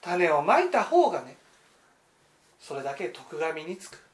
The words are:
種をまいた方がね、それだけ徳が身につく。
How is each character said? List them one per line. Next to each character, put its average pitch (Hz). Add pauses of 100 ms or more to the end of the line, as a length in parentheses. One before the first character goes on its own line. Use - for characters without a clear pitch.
種 175
を 147
ま 226
い 359
た 226
方 330
が 165
ね、 - (1200)
そ -
れ 139
だ 139
け 175
徳 -
が 160
身 156
に 190
つ -
く。 - (140)